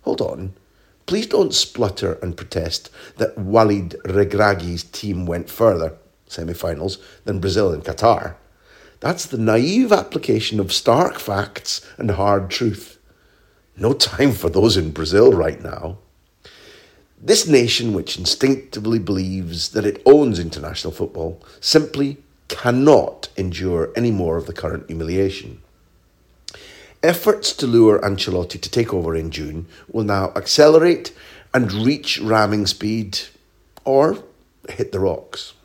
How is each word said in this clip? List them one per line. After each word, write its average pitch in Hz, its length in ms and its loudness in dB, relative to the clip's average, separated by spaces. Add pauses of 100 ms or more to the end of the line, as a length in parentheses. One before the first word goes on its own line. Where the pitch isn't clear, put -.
Hold - 180 -2
on. 95 320 -6 (520)
Please 214 220 -2
don't - 260 0
splutter 98 680 -2
and 90 160 -8
protest - 520 -8 (280)
that - 200 -2
Walid 101 580 2 (100)
Regragi's 95 800 0
team 90 420 -8
went 85 240 -6
further, 85 480 2 (300)
semi-finals, 85 720 -6 (280)
than 95 140 -4
Brazil 92 320 0
and 76 120 -6
Qatar. 87 520 0 (640)
That's 175 260 -4
the 127 120 -8
naive 139 540 4
application 120 680 0
of 87 140 -2
stark - 460 2
facts - 680 -6 (120)
and 104 140 -2
hard 98 380 0
truth. - 500 -4 (760)
No 107 180 2
time - 380 2
for 87 180 -2
those 101 260 4
in 80 160 0
Brazil 90 420 6
right 80 280 -2
now. - 360 -12 (1200)
This 208 260 2
nation, 120 460 4
which - 240 -4
instinctively 113 840 -2
believes 92 720 -4
that 104 160 -2
it 101 200 -2
owns 131 340 6
international 80 540 -8
football, 82 480 -8 (180)
simply 139 580 -4 (300)
cannot 127 880 0
endure 90 600 -4
any 117 160 0
more 85 260 -2
of 80 80 -6
the - 80 -12
current - 340 -8
humiliation. 87 720 -4 (1400)
Efforts 175 500 2
to 139 140 -4
lure 110 320 6
Ancelotti 90 600 -4
to - 120 -10
take 117 220 -2
over 82 220 -2
in 80 140 -4
June 78 380 -10 (240)
will 110 120 -2
now 98 320 0
accelerate 160 760 6 (400)
and 120 180 2
reach 123 480 -2
ramming 107 460 0
speed 107 540 -4 (680)
or 143 380 2 (460)
hit - 220 -6
the 95 80 -4
rocks. - 540 -4 (120)